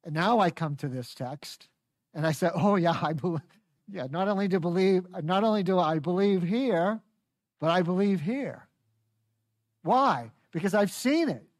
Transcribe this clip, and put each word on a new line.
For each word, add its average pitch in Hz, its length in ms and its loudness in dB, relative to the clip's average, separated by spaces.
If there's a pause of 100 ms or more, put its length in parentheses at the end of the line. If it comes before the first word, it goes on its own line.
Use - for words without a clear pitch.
And 156 100 -10
now 208 240 2
I 180 120 4
come 147 260 -6
to 147 120 -8
this 127 260 -8
text, - 520 -12 (480)
and 156 100 -4
I 160 80 2
say, 180 220 0
"Oh 202 220 2
yeah, 170 260 2
I 156 120 -2
believe." 165 260 -4 (500)
Yeah, 160 180 -8
not 180 200 -2
only 202 180 0
do 185 140 0
believe, 180 460 2 (160)
not 185 200 0
only 214 220 2
do 185 160 2
I 160 180 2
believe 180 440 2
here, 208 580 0 (580)
but 160 120 0
I 180 120 4
believe 185 380 0
here. 220 480 -6 (1120)
Why? 170 480 2 (220)
Because 175 220 -2
I've 208 180 2
seen 302 360 0
it. - 180 -6 (140)